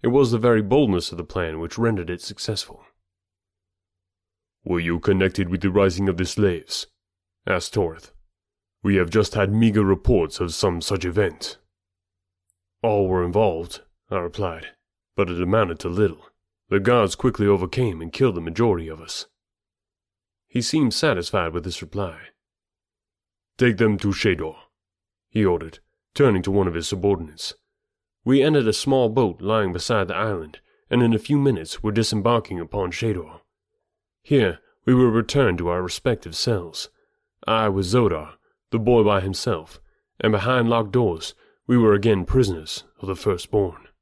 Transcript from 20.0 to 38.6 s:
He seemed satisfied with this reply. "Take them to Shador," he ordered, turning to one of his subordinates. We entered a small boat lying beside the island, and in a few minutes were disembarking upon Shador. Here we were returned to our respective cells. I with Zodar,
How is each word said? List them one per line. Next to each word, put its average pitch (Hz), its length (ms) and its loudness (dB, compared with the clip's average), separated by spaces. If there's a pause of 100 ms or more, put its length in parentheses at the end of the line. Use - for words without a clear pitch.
He 123 120 -2
seemed 135 320 0
satisfied 107 600 -2
with 90 100 -4
this 90 180 -10
reply. 92 500 -10 (1300)
"Take 120 200 2
them 107 220 2
to 101 120 0
Shador," 87 460 -2 (720)
he 107 160 0
ordered, 82 340 -2 (340)
turning 113 280 2
to 98 100 -4
one 98 160 2
of 87 60 -4
his 82 160 -6
subordinates. 90 640 -4 (720)
We 131 160 4
entered 143 260 2
a 107 40 2
small 131 380 2
boat 110 320 0
lying 101 320 -2
beside 95 340 -2
the 87 80 -6
island, 87 460 -6 (280)
and 123 140 2
in 117 100 4
a 110 60 0
few 147 180 -2
minutes 123 460 -2
were 107 80 -2
disembarking 110 680 -2
upon 90 340 -6
Shador. 92 500 -6 (800)
Here 110 400 2 (240)
we 127 80 4
were 123 180 6
returned 113 460 2
to 85 100 -4
our 87 140 -2
respective 87 520 -6
cells. 87 540 -4 (580)
I 110 220 2
with 98 180 0
Zodar, 90 520 0 (320)